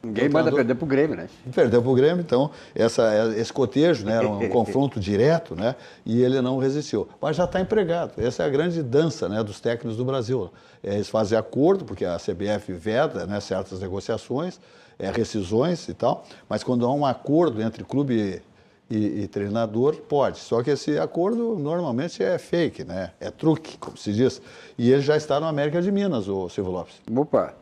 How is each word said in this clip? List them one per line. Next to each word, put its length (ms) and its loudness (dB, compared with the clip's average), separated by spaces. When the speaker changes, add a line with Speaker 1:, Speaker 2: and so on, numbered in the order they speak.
Speaker 1:
Ninguém 280 0
Speaker 2:
O 40 0
Speaker 1:
manda 120 4
Speaker 2:
treinador 140 2
Speaker 1:
perder 180 2
pro 100 -4
Grêmio, 300 2
né? 120 -12
Speaker 2:
Perdeu 300 4
pro 100 2
Grêmio, 280 4
então, 320 0
essa, 640 4
esse 160 -2
cotejo, 540 2
né, 120 0
era 100 2
um 180 -2
Speaker 1:
<laughs> 20 -
Speaker 2:
confronto 520 0
direto, 560 2
né, 180 0
e 160 4
ele 180 4
não 180 0
resistiu. 500 -2
Mas 140 -2
já 140 0
tá 120 -2
empregado, 560 0
essa 280 -2
é 20 0
a 20 0
grande 320 0
dança, 480 0
né, 140 0
dos 160 -6
técnicos 380 -4
do 80 -4
Brasil. 480 -2
É, 100 -4
eles 140 -2
fazem 280 2
acordo, 480 2
porque 200 -6
a 120 -2
C 160 -4
B 140 -4
F 280 -4
veda, 520 -2
né, 140 -4
certas 400 -6
negociações, 800 -6
é, 100 -4
rescisões 760 0
e 60 -8
tal, 300 -2
mas 140 -4
quando 240 0
há 80 2
um 100 0
acordo 560 0
entre 220 -4
clube 580 -2
e, 340 -2
e 40 -4
treinador, 680 0
pode. 420 0
Só 240 -2
que 80 -2
esse 260 0
acordo 640 -2
normalmente 640 -4
é 160 0
fake, 460 -2
né, 340 -6
é 140 -10
truque, 460 0
como 180 -14
se 160 -6
diz. 280 2
E 140 6
ele 100 6
já 140 4
está 240 0
no 60 -2
América 360 0
de 80 0
Minas, 380 0
o 200 -2
Silvio 240 -4
Lopes. 300 -8
Speaker 1:
Opa! 500 0